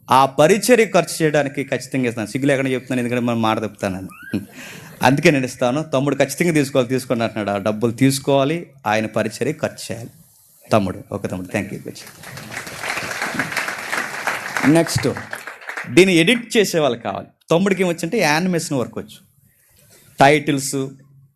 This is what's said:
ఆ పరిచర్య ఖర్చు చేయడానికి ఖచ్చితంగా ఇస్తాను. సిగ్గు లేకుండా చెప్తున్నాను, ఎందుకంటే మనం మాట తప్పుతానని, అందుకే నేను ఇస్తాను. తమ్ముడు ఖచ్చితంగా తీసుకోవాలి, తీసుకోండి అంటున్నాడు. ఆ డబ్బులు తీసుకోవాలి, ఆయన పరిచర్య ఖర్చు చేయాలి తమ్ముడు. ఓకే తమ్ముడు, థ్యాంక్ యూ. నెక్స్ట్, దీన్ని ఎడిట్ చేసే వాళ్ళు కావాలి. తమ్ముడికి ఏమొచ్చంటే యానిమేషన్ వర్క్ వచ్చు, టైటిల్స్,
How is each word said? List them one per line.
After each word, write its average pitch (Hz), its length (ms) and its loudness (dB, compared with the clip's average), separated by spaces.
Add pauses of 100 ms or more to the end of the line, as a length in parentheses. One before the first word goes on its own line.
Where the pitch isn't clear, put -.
(120)
ఆ 131 140 8
పరిచర్య 196 600 4
ఖర్చు 170 380 0
చేయడానికి 143 400 0
ఖచ్చితంగా 131 440 -4
ఇస్తాను. 110 200 -4
సిగ్గు 131 180 -4
లేకుండా 135 260 2
చెప్తున్నాను, 123 360 -2
ఎందుకంటే 120 180 -2
మనం 117 160 0
మాట 110 180 2
తప్పుతానని, 98 800 -6 (640)
అందుకే 147 280 4
నేను 135 140 0
ఇస్తాను. 127 380 -2
తమ్ముడు 143 320 0
ఖచ్చితంగా 143 380 0
తీసుకోవాలి, 135 360 0
తీసుకోండి 127 340 -2
అంటున్నాడు. 104 260 -2
ఆ 101 80 0
డబ్బులు 107 340 0
తీసుకోవాలి, 135 760 0 (200)
ఆయన 110 180 0
పరిచర్య 113 480 -4
ఖర్చు - 400 -8
చేయాలి 117 160 -12 (640)
తమ్ముడు. 101 380 0
ఓకే 101 160 -6
తమ్ముడు, 90 200 -8
థ్యాంక్ - 260 -6
యూ. - 60 -10 (3000)
నెక్స్ట్, 156 400 4 (840)
దీన్ని 185 220 6
ఎడిట్ 233 420 2
చేసే 190 220 2
వాళ్ళు 127 180 2
కావాలి. 101 300 -8 (240)
తమ్ముడికి 185 320 2
ఏమొచ్చంటే 170 340 -2
యానిమేషన్ 165 600 0
వర్క్ 113 200 -4
వచ్చు, - 320 -14 (920)
టైటిల్స్, 143 680 2 (480)